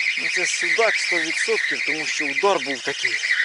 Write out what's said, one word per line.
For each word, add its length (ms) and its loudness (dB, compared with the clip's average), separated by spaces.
Ну, 100 -2
це 180 0
судак 480 2
сто 220 0
відсотків, 680 0
тому 200 -2
що 200 -2
удар 340 2
був 200 -4
такий. 360 -2